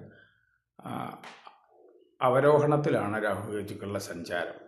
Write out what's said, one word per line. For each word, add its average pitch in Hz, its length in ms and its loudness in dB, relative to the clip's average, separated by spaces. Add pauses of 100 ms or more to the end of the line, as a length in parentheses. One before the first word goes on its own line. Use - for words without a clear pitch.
(800)
ആ, - 120 -12 (1300)
അവരോഹണത്തിലാണ് 135 1000 4
രാഹുകേതുക്കളുടെ 101 760 -4
സഞ്ചാരം. 85 580 -6 (100)